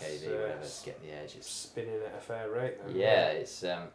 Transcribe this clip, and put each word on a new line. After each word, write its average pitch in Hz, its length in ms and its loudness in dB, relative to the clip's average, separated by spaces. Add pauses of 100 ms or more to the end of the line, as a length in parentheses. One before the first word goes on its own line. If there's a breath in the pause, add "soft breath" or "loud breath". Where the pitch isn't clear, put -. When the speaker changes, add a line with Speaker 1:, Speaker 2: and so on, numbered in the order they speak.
Speaker 1:
That's, 80 40 -6
Speaker 2:
K 78 140 -4
V, 78 100 -6
Speaker 1:
uh, - 120 0
Speaker 2:
whatever, 107 200 0
Speaker 1:
s-, 71 220 -8
Speaker 2:
to - 80 -8
get - 120 -10
the 78 80 -10
edges. 76 360 -10
Speaker 1:
spinning 110 600 -4
at 98 100 -6
a - 40 -8
fair 113 300 -4
rate 117 360 0
then, 90 100 -2
Speaker 2:
Yeah, 98 100 6
Speaker 1:
yeah. 95 240 10
Speaker 2:
it's, - 340 -2
um, 85 300 0